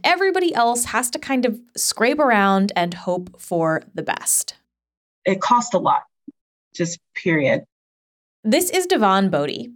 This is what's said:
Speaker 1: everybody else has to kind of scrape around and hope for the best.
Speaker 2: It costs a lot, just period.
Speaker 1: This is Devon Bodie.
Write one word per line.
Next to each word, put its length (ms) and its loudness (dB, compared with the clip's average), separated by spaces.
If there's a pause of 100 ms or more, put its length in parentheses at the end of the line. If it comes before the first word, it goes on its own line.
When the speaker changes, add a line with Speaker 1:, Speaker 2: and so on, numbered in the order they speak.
Speaker 1:
everybody 500 2
else 320 0
has 240 -2
to 80 -6
kind 260 -2
of 160 -2 (160)
scrape 440 0
around 560 4
and 180 0
hope 480 -8
for 400 -2 (140)
the 80 -6
best. 500 -4 (720)
Speaker 2:
It 160 0
costs 320 2
a 60 0
lot, 240 0 (720)
just 240 -6 (140)
period. 500 0 (800)
Speaker 1:
This 260 2
is 160 0
Devon 440 2
Bodie. 460 -4